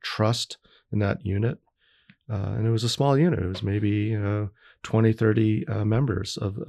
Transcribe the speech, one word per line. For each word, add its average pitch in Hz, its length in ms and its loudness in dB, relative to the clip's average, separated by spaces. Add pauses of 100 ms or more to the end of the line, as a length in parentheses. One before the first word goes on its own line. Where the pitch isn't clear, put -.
trust - 560 -2 (340)
in 104 80 0
that 101 260 0
unit. 101 320 0 (720)
Uh, 101 260 -4
and 113 120 0
it 117 40 2
was 113 120 0
a 120 60 -2
small 139 280 2
unit. 160 220 2
It 90 80 -2
was 95 160 -6
maybe, 104 260 0
you 104 300 0
know, 104 300 -2 (320)
twenty, 113 320 4
thirty, 110 540 2
uh, 104 160 -2
members 107 540 0
of, 101 200 -4 (120)